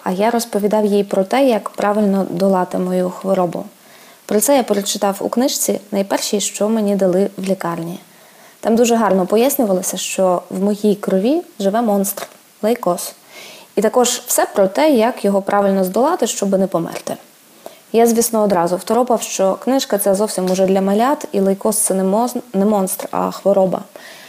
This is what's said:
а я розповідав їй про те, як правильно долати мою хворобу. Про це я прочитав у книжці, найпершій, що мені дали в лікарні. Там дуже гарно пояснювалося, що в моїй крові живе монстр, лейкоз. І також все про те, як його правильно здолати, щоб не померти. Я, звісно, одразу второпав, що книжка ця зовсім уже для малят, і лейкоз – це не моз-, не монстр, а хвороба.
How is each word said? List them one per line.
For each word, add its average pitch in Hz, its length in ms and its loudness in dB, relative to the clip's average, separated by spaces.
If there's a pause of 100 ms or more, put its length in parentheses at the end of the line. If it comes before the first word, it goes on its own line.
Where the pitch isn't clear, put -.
а 190 80 -4
я 202 200 0
розповідав 214 540 0
їй 202 180 2
про 196 200 0
те, 254 240 2
як 220 220 0
правильно 202 600 0
долати 185 480 0
мою 185 320 -2
хворобу. 185 560 -2 (600)
Про 208 140 0
це 285 180 4
я 240 60 2
прочитав 202 560 -2
у - 100 -2
книжці, - 500 -2 (120)
найпершій, 196 500 -2
що - 280 -2
мені 208 260 0
дали 190 420 2
в 185 60 -8
лікарні. 170 560 -6 (600)
Там 226 160 0
дуже 233 200 4
гарно 190 300 2
пояснювалося, 208 720 0
що 185 520 0
в 190 140 -4
моїй 208 320 2
крові 202 460 0 (180)
живе 202 220 0
монстр, 202 460 -2 (340)
лейкоз. 208 520 -2 (640)
І 208 60 0
також 233 460 2
все 320 180 0
про 196 220 2
те, 285 220 2
як 240 360 2
його 196 160 2
правильно 196 420 2
здолати, 233 440 0
щоб 196 320 0
не 190 80 2
померти. - 480 -6 (760)
Я, 233 160 6
звісно, 226 340 2
одразу 180 340 2
второпав, 226 460 0
що - 420 -2
книжка 254 340 0
ця 196 180 2
зовсім 190 360 -2
уже 185 140 2
для 190 160 2
малят, 226 500 0
і 202 80 -2
лейкоз – 196 380 0
це - 160 0
не 190 100 0
моз-, 226 340 0 (160)
не 196 120 2
монстр, 202 460 0
а 185 200 -2
хвороба. 190 500 2 (480)